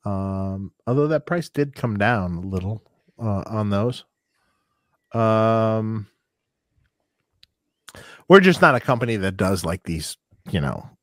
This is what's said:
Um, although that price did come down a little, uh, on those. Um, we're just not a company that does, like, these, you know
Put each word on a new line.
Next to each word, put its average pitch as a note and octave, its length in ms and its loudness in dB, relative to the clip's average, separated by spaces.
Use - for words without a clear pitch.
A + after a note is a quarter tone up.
Um, F#2+ 680 -6
although C#3 200 2
that D3+ 180 -2
price F3 240 -4
did C#3+ 260 -4
come A2 220 -4
down G2 400 0
a E2+ 40 -8
little, F#2+ 420 -6
uh, G#2 280 -2
on G#2+ 240 -2
those. G#2+ 340 -2
Um, A2 960 0
we're F#3+ 120 10
just F3+ 200 4
not D#3+ 140 6
a A#2+ 60 0
company A#2 360 0
that F#2+ 220 -2
does, F#2+ 260 0
like, E2+ 200 -6
these, E2 340 -8
you F#2 100 -2
know - 300 -6